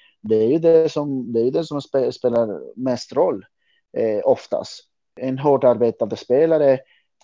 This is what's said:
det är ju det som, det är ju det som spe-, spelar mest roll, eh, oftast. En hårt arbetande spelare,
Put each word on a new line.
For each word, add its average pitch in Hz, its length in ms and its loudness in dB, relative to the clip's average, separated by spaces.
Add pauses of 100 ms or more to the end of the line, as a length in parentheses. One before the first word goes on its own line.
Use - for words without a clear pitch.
(200)
det 110 160 0
är 110 120 2
ju 156 100 2
det 160 340 4
som, 135 400 -6
det 113 80 0
är 117 40 2
ju 127 60 0
det 160 140 -2
som 147 160 -8
spe-, 131 300 -2
spelar 117 500 -2 (160)
mest 123 360 -6
roll, 139 320 -2 (520)
eh, 110 280 -2
oftast. - 560 -2 (400)
En 131 180 -6
hårt 139 260 2
arbetande 113 520 0
spelare, 143 640 2 (440)